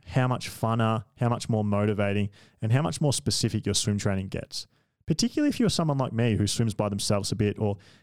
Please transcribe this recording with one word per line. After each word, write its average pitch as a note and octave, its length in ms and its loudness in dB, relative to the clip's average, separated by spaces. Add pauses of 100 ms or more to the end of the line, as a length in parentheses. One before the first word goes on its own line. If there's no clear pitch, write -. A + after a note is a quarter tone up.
how B2+ 220 2
much B2 200 -2
funner, A2+ 540 0 (140)
how A#2+ 120 0
much A#2 200 -2
more G#2+ 160 2
motivating, G2+ 640 0 (320)
and A2 80 0
how C3 120 4
much E3 180 -2
more D3 120 2
specific A2 540 -2
your G2+ 80 0
swim G#2 240 0
training F#2+ 300 -2
gets, - 400 -10 (380)
particularly B3+ 420 0
if - 100 -2
you're A3+ 100 2
someone D3+ 300 0
like B2+ 140 -2
me A2+ 240 2
who G2+ 100 2
swims A2+ 280 0
by G#2+ 140 0
themselves G2+ 440 -2
a G2 40 -4
bit G#2 220 0
or G2+ 180 0 (260)